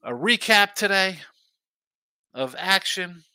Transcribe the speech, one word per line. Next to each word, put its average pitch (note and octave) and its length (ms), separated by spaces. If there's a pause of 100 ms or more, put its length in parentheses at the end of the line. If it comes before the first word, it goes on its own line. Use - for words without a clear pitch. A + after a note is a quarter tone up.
a A#2+ 80
recap G3+ 600
today F#3+ 440 (1120)
of B2+ 240
action F3+ 680 (100)